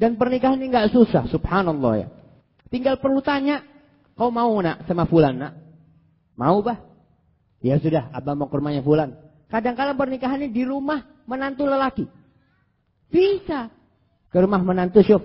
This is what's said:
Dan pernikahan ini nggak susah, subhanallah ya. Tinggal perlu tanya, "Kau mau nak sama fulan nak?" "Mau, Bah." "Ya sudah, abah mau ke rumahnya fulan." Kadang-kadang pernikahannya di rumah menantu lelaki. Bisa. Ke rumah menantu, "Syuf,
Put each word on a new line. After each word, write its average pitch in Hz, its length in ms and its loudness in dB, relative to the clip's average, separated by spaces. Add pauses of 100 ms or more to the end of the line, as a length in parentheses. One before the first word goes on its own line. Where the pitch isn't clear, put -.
Dan 226 180 2
pernikahan 254 400 0
ini 262 160 -4
nggak 214 160 2
susah, 196 400 4
subhanallah 156 640 0
ya. 104 140 -4 (640)
Tinggal 262 260 -2
perlu 269 240 0
tanya, 285 400 -2 (560)
"Kau 233 160 -2
mau 233 240 0
nak 170 320 -2
sama 170 160 0
fulan 147 320 4
nak?" 139 140 -10 (800)
"Mau, 156 240 2
Bah." 220 240 -4 (800)
"Ya 131 160 2
sudah, 151 320 -2
abah 135 240 -8
mau 143 160 -6
ke 143 80 -4
rumahnya 143 240 -4
fulan." 147 320 0 (320)
Kadang-kadang 240 480 -4
pernikahannya 262 560 -4
di 247 160 -2
rumah 277 400 -4 (160)
menantu 269 480 -4
lelaki. 269 400 -2 (1000)
Bisa. 339 580 0 (640)
Ke 180 100 4
rumah 190 220 2
menantu, 185 420 4
"Syuf, 208 180 4